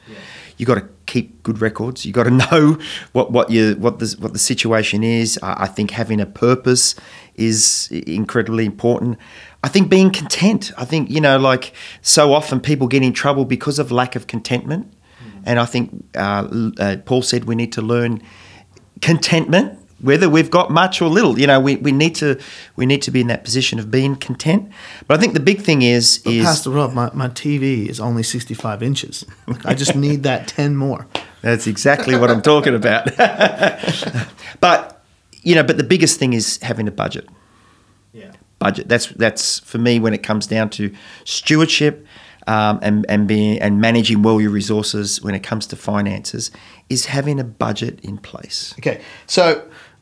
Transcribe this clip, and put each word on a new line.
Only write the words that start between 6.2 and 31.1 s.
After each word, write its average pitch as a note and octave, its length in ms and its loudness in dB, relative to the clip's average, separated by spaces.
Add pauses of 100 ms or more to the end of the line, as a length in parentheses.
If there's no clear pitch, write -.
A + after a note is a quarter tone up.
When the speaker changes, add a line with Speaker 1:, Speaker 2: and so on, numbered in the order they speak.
Speaker 2:
purpose B2+ 680 2 (400)
is - 580 0
i-, E2+ 140 -6
incredibly A2 580 -2
important. A#2 540 -2 (460)
I C3+ 40 0
think F#3+ 200 4
being F#3+ 220 6
content. F#3+ 680 -2
I B2 80 -8
think, C#3+ 240 -2
you D3 140 -2
know, C#3 160 6
like, C3 340 0 (300)
so D3 320 6
often D3 260 0
people C3 260 0
get C3 160 2
in B2+ 120 2
trouble C#3 320 0
because C#3 320 -4
of C3+ 120 -2
lack B2 240 0
of A#2+ 120 -10
contentment. B2+ 680 -6
Speaker 1:
Mm. G2+ 540 -20
Speaker 2:
And A#2+ 120 2
I A#2 60 4
think, - 400 -6 (100)
uh, G2+ 380 -2
l-, A2+ 260 -2
uh, G2 180 -2 (100)
Paul B2+ 160 0
said A#2+ 240 -4
we A2+ 80 -4
need A#2 180 -4
to - 80 -8
learn A#2 400 -2 (800)
contentment, E3 760 0 (240)
whether D3+ 260 4
we've D#3 220 4
got F3 200 2
much F3+ 300 2
or E3+ 80 2
little. D#3 300 2
You C#3 80 2
know, C3+ 140 6
we, C#3 160 2
we C#3+ 160 0
need D#3 240 2
to, C#3 220 0 (380)
we B2+ 80 -2
need C#3 180 2
to - 80 -6
be B2+ 120 2
in A#2+ 60 0
that A#2 140 -2
position A#2+ 360 -2
of G#2+ 120 -8
being C3 260 0
content. D#3 540 -2 (360)
But D#3 120 4
I - 40 4
think A#3 100 2
the D#3+ 80 0
big G3 220 2
thing D3+ 180 2
is, A#2+ 380 4
Speaker 1:
But A#2 160 -2
Speaker 2:
is A2+ 100 2
Speaker 1:
Pastor D#3 240 0
Rob, C3+ 240 0
my, A#2+ 220 -2
my C3+ 140 -4
T D3 280 -4
V C3 320 -2
is A#2 120 -8
only A#2 220 -2
sixty-five A2+ 600 -6
inches. - 420 -6 (220)
Like, A#2+ 180 -8
I - 80 -2
just C3+ 240 -2
need C#3+ 280 0
that C3 220 -2
ten C#3+ 300 -2
more. C3+ 300 -4 (340)